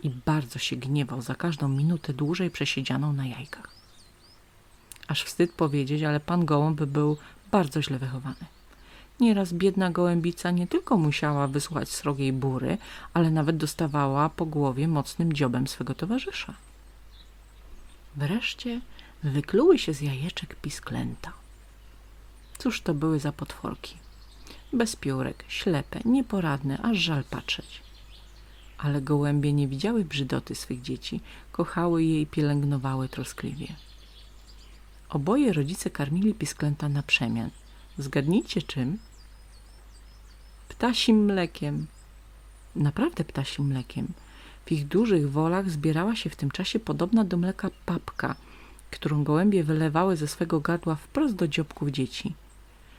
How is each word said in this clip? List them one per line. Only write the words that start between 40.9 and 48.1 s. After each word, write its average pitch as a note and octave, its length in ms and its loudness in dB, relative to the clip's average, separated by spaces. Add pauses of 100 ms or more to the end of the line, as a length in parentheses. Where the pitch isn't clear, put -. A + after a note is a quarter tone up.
mlekiem. E3+ 600 0 (880)
Naprawdę F3 480 2
ptasim - 420 -4
mlekiem. C3 400 -2 (600)
W - 60 -2
ich C#3+ 160 -2
dużych F3 420 4
wolach E3+ 400 2
zbierała D#3+ 460 0
się D#3+ 140 -4
w - 60 -12
tym C#3+ 140 -2
czasie - 280 -2
podobna F#3+ 460 2
do F3+ 120 0
mleka F#3 340 0 (160)
papka, - 480 -4 (560)